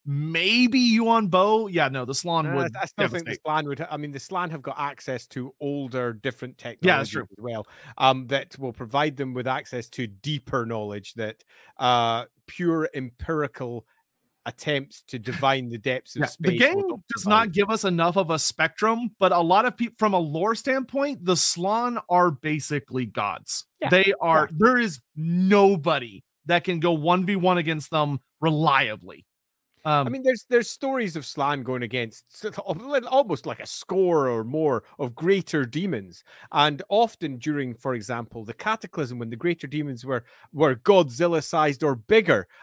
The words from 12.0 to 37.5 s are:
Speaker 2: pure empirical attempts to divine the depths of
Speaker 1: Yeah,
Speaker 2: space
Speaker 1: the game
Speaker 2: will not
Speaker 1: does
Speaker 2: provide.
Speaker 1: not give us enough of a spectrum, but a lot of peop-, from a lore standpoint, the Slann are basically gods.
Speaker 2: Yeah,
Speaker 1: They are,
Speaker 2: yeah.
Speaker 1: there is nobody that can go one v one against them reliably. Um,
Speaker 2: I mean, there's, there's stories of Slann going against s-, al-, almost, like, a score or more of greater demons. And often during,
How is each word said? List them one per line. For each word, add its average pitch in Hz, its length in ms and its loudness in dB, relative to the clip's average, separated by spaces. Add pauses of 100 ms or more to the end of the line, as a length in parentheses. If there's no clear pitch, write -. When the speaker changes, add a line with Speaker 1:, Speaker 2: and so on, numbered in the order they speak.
Speaker 2:
pure 165 460 -2
empirical 131 920 -6 (580)
attempts 139 580 -6
to 131 160 -12
divine 127 500 0
the 117 100 -8
depths 127 380 -4
of 151 60 0
Speaker 1:
Yeah, 131 60 -2
Speaker 2:
space 185 400 2
Speaker 1:
the 359 60 0
game - 0 -
Speaker 2:
will 403 140 -2
not 247 100 -8 (140)
Speaker 1:
does - 120 -6
Speaker 2:
provide. - 20 -2
Speaker 1:
not 214 240 4
give 202 180 0
us 220 140 -2
enough 170 320 2
of 185 140 2
a 160 100 0
spectrum, 220 800 0
but 185 140 4
a 175 80 4
lot 190 240 6
of 254 100 -2
peop-, - 240 -6
from 214 140 2
a 180 60 4
lore 170 360 -2
standpoint, 269 720 -4
the 180 100 4
Slann 226 640 0 (100)
are 180 220 6
basically 139 760 -4
gods. 101 600 -6 (160)
Speaker 2:
Yeah, 180 100 0
Speaker 1:
They 190 300 4
are, 160 320 4
Speaker 2:
yeah. - 40 -10
Speaker 1:
there 247 200 6
is 214 240 -2 (140)
nobody 170 1080 2 (220)
that 170 180 2
can 175 160 -2
go 170 140 2
one 170 320 2
v 202 100 0
one 180 220 2
against 156 340 -2
them 147 280 0 (200)
reliably. 135 840 2 (580)
Um, 147 240 2
Speaker 2:
I - 40 -4
mean, 262 120 -8
there's, 262 260 0
there's 240 200 2
stories 254 460 -4
of 147 100 -8
Slann 139 380 -2
going 123 200 -4
against 117 500 -6
s-, - 240 -10
al-, 247 500 -4
almost, 233 380 0
like, 123 140 -8
a - 80 -12
score 175 600 0
or 117 160 -2
more 139 400 0 (160)
of 120 160 -6
greater 170 500 0
demons. 120 580 -6 (280)
And 147 380 2
often 196 480 0
during, 135 380 -4